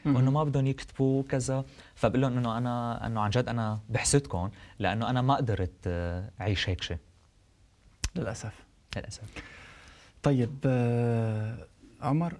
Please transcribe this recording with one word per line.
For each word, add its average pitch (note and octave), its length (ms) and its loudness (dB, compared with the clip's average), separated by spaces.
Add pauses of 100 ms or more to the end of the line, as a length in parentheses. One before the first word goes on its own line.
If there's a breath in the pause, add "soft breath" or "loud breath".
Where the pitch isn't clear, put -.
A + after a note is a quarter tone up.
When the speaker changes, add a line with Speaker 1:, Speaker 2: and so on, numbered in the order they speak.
Speaker 1:
مهم. C#3+ 120 4
Speaker 2:
وإنه C3 140 6
ما D3+ 140 2
بدهم C3+ 220 2
يكتبوا C3+ 560 0
كذا. C3+ 420 -2 (300 loud breath)
فبقول A#2 260 2
لهم B2 180 2
إنه A#2 200 0
أنا، A#2+ 480 -2
إنه A2 140 -2
عن G#2 100 2
جد B2 180 2
أنا A2 400 -2
بحسدكم، A2+ 640 0 (280 loud breath)
لأنه G#2+ 320 2
أنا B2+ 120 2
ما C3+ 120 4
قدرت، G2+ 520 -2
آه، F2 440 -4 (100)
أعيش F#2+ 280 0
هيك F2+ 140 0
شيء. E2+ 160 -6 (1160)
Speaker 1:
للأسف. A2 360 -6 (440)
Speaker 2:
للأسف. - 460 -12 (800 loud breath)
Speaker 1:
طيب، C#3 440 2
آه، A#2 1000 0 (360)
عمر، E3 380 0